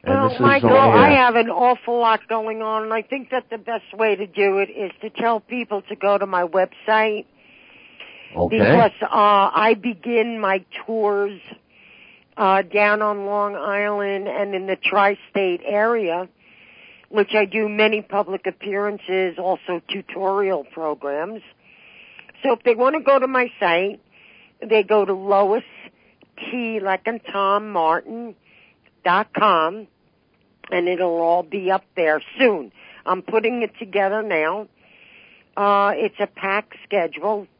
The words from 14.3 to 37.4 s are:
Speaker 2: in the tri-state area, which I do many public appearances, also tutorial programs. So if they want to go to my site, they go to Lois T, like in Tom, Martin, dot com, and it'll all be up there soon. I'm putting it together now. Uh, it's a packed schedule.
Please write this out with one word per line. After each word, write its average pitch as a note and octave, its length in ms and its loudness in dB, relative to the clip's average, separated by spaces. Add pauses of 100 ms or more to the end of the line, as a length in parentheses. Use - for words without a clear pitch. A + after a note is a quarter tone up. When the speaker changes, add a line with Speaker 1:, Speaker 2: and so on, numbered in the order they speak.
Speaker 2:
in F#3+ 120 -6
the F#3+ 100 -4
tri-state G3 880 -2
area, G#3 640 -2 (840)
which G#3 240 0
I G#3+ 100 4
do F#3+ 240 -2
many G#3+ 340 0
public G3 440 -6
appearances, F#3+ 920 -4
also F3+ 520 -4
tutorial F#3+ 720 -4
programs. D#3 800 -8 (1000)
So C4+ 100 0
if A3+ 100 -2
they A#3 140 2
want B3+ 180 2
to D#4 80 -4
go C4+ 160 4
to B3+ 80 0
my B3+ 220 -2 (100)
site, F#3+ 420 0 (680)
they G#3+ 180 2
go G#3 200 2
to F#3+ 80 -2
Lois G3 520 2 (760)
T, A3+ 420 -6
like F#3+ 260 -2
in A#3 120 -6
Tom, G3+ 540 -2
Martin, F#3 640 -2 (680)
dot F#3 320 0
com, F#3+ 520 0 (840)
and F3 160 0
it'll F3 340 -2
all E3+ 220 2
be F#3 280 -6
up F#3+ 140 0 (120)
there D#3 260 0 (160)
soon. F#3 320 0 (340)
I'm F3+ 180 -4
putting A3+ 400 -2
it G#3 160 -6
together G3+ 440 -2
now. F#3 460 -2 (880)
Uh, G3+ 400 2
it's - 240 -4
a G3+ 80 -2
packed G3 560 -6
schedule. F#3+ 640 -4 (120)